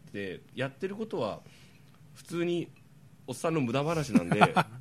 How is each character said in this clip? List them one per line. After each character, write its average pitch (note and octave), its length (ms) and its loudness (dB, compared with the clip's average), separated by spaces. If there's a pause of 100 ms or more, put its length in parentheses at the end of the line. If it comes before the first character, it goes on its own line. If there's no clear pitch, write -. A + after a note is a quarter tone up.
(120)
て、 F#2+ 300 -8 (140)
や B2+ 120 -2
っ C3+ 40 -8
て F#3+ 160 -6
る G3 80 -6
こ A3 100 -6
と G#3 140 -6
は、 G2 220 -2 (720)
普 - 100 -20
通 E3+ 220 -2
に F3 240 -2 (580)
お B2+ 60 -4
っ - 20 -10
さ - 140 -2
ん D#3+ 40 2
の D#3+ 80 2
無 A#2 120 0
駄 C#3 100 2
話 D3+ 300 -2
な - 80 6
ん E2+ 80 -4
で、 G#2 100 4 (420)